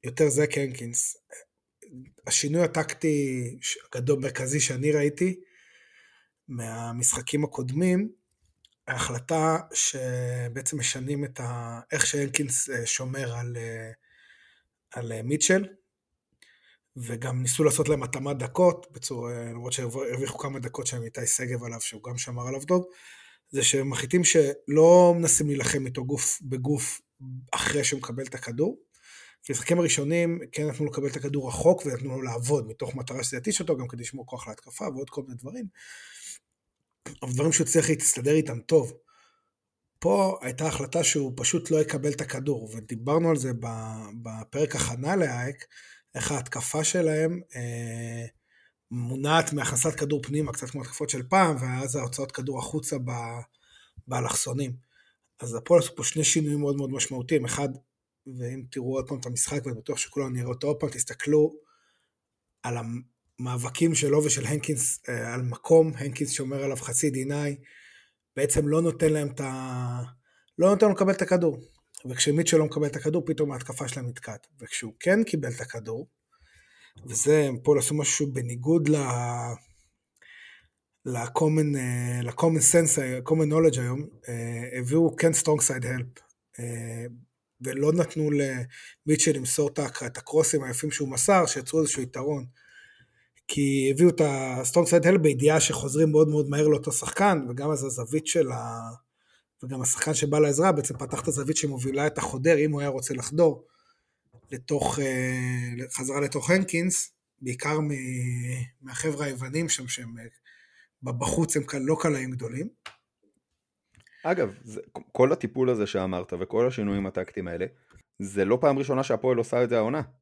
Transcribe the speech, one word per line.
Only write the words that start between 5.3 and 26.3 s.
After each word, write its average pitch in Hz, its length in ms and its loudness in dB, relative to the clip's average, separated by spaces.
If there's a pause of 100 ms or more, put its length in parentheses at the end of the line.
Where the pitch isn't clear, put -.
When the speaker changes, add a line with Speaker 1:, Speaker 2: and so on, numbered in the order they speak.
Speaker 1:
מהמשחקים 120 960 -2
הקודמים, 180 680 0 (760)
ההחלטה 156 720 0 (160)
שבעצם 123 1040 -4
משנים 139 460 -4
את 131 140 -12
ה-, 120 400 -8 (120)
איך 151 140 0
שהנקינס, 139 640 -2
אה, 120 160 -4
שומר 127 500 -4
על, 120 220 -8
אה, 113 340 -10 (1000)
על, 117 200 -8
אה, 113 120 -6
מיטשל, 165 440 2 (1300)
וגם 123 460 -6
ניסו 127 220 2
לעשות 151 260 4
להם 143 140 2
התאמת 139 340 -4
דקות, 170 540 4
בצורה, 120 420 -8 (120)
למרות 120 280 -8
שהרוויחו 123 640 -4
כמה 135 220 -6
דקות 123 280 -6
שם 120 160 -6
איתי 113 240 -6
שגב 123 360 -2
עליו, 117 180 -8
שהוא 107 220 -8
גם 117 140 -8
שמר 123 300 -6
עליו 135 160 -6
טוב, 180 220 2 (680)
זה 135 120 0
שהם 135 260 2
מחליטים 131 340 2
שלא 165 920 8
מנסים 160 300 4
להילחם 135 380 0
איתו 127 200 -6
גוף - 360 -2